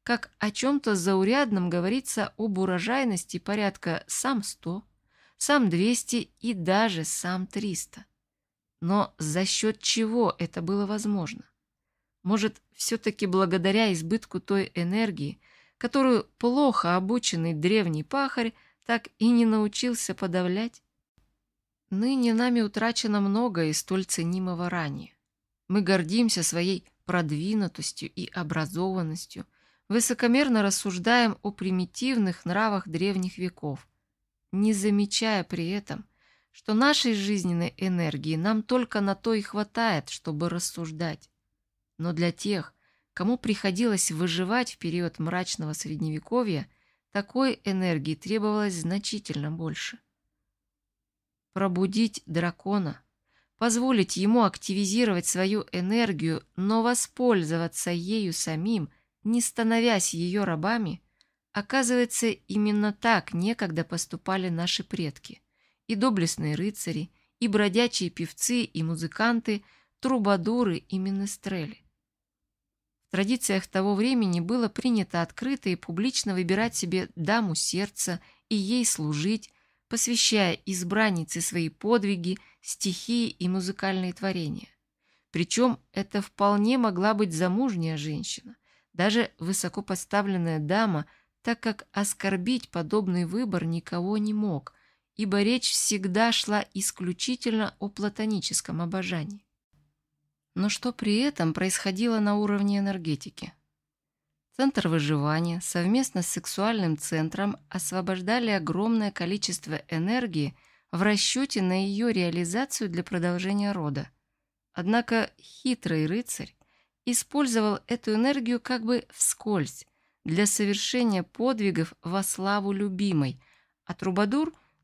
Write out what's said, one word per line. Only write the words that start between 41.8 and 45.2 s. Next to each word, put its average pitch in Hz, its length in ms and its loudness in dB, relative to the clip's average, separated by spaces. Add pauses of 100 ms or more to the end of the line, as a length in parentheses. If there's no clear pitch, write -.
Но 170 160 -4
для 170 200 2
тех, 202 420 -4 (400)
кому 233 240 0
приходилось 208 720 0
выживать 180 640 0
в - 40 -20
период 165 400 -4
мрачного 165 540 -4